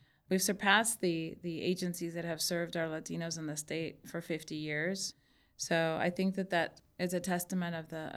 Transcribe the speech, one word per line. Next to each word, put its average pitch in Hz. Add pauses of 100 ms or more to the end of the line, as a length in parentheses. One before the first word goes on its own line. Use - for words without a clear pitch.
(280)
we've 185
surpassed 208
the, 165
the 170
agencies 175
that 165
have 165
served 170
our 165
Latinos 165
in 156
the 151
state -
for 170
fifty 160
years. 156 (440)
So 165
I 175
think 190
that 185
that 170 (180)
is 180
a 180
testament 175
of 160
the, 156